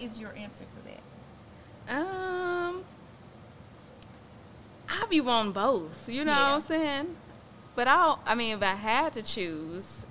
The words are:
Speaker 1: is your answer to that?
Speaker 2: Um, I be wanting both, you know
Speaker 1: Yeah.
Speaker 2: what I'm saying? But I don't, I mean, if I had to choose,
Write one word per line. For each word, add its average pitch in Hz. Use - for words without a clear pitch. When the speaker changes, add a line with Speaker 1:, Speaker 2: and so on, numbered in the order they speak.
Speaker 1:
is 226
your 214
answer -
to -
that? 285
Speaker 2:
Um, 359
I -
be 311
wanting 233
both, 190
you 262
know 302
Speaker 1:
Yeah. 277
Speaker 2:
what 285
I'm 311
saying? 311
But 240
I 277
don't, 330
I 220
mean, 226
if 202
I 190
had 220
to 220
choose, 170